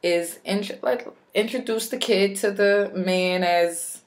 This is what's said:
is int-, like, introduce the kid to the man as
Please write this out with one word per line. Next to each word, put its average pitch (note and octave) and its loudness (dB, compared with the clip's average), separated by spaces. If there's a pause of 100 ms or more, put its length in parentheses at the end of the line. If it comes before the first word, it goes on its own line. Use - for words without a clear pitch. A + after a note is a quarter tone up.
is E3+ 0
int-, G3+ -4
like, - 0 (280)
introduce A3 -2
the B3+ -4
kid G3 2
to G3+ 0
the G3+ 2
man F#3 0
as E3+ 0